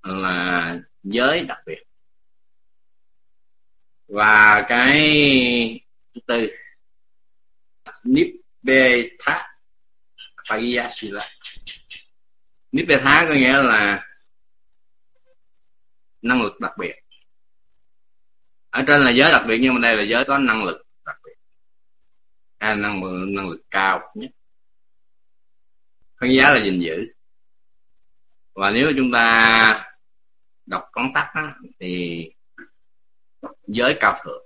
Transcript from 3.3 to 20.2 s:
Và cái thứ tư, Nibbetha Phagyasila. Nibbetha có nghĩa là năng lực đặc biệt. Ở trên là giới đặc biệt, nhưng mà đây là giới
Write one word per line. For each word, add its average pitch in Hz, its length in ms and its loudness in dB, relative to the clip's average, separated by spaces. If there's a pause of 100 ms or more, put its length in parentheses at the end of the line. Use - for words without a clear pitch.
Và 107 600 4
cái 127 320 2 (1120)
thứ 120 120 -18
tư, 117 240 -2 (1500)
Nibbetha 131 1400 0 (1000)
Phagyasila. 113 800 -6 (1400)
Nibbetha 151 560 2
có 151 60 0
nghĩa 135 280 4
là 104 420 2 (2250)
năng 120 200 2
lực - 180 -6
đặc - 180 -8
biệt. 87 160 -8 (1800)
Ở 135 160 -4
trên 143 180 4
là 123 60 4
giới 139 220 4
đặc 127 160 2
biệt, 113 120 0
nhưng 131 140 2
mà 120 60 -2
đây 117 160 2
là 104 60 -2
giới 113 220 -2